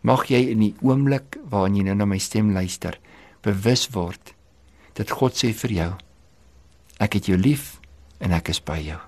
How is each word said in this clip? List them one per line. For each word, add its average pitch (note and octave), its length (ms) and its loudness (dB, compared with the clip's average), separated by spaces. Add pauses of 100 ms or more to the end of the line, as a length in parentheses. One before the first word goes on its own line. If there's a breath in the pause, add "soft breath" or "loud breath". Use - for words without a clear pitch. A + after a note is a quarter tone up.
Mag B2+ 240 2
jy B2+ 240 4
in A2 100 2
die G#2 220 4
oomblik C#3 560 2 (120)
waarin G2+ 260 2
jy G2 80 2
nou G2 120 0
na G2+ 100 2
my G2 120 0
stem G#2+ 340 0
luister, F#2 480 -4 (420 loud breath)
bewus A2 500 0
word F2+ 420 -6 (600 soft breath)
dat - 180 -6
God B2+ 220 0
sê A2+ 200 0
vir A2+ 180 -4
jou, F2 220 -2 (1040)
"Ek G#2 140 0
het G2+ 120 -2
jou F#2 120 2
lief C#3 420 0 (400)
en F2+ 120 -2
ek E2+ 180 0
is - 100 -4
by D#2 200 -8
jou." D2+ 280 -10